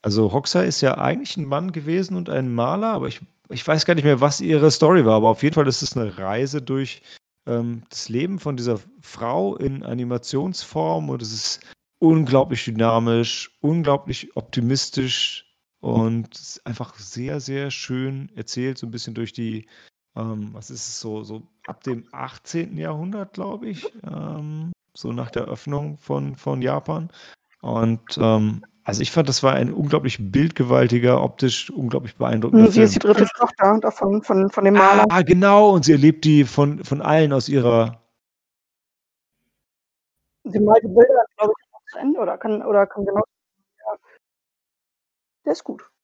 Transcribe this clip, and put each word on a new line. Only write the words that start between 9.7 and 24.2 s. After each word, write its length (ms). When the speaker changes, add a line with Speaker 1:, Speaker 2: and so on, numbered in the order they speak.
Speaker 1:
Animationsform 1300
und 100
es 120
ist 280
unglaublich 680
dynamisch, 840
unglaublich 760
optimistisch 1160
und 520
es 100
ist 240
einfach 280
sehr, 460
sehr 320
schön 640
erzählt, 420
so 80
ein 60
bisschen 220
durch 180
die, 340
ähm, 380
was 180
ist 180
es, 120
so, 240
so 180
ab 160
dem 300
achtzehnten 680
Jahrhundert, 540
glaub 320
ich, 280
ähm, 680